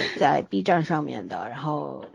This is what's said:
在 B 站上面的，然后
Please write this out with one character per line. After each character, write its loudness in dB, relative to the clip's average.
在 6
B -2
站 4
上 0
面 -6
的， -8
然 -10
后 -4